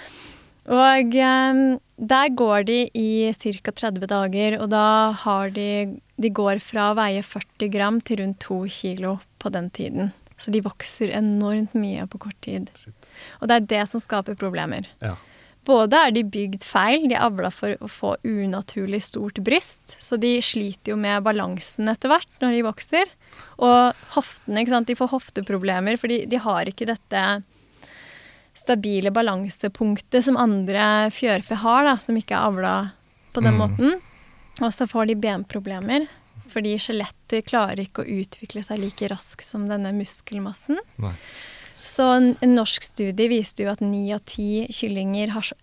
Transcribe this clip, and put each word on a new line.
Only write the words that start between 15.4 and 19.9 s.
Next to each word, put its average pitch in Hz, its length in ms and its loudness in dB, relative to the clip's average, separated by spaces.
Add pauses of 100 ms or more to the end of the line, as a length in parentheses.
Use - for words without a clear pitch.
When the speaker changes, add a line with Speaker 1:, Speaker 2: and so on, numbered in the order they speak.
Speaker 1:
Både 226 260 4 (140)
er 254 60 2
de 233 100 2
bygd 202 400 -6
feil, 254 460 2
de 240 60 2
er - 60 0
avla 185 320 0
for 202 240 -4
å 214 120 -12
få - 360 -4
unaturlig 196 760 -4
stort 208 400 -4
bryst, - 580 0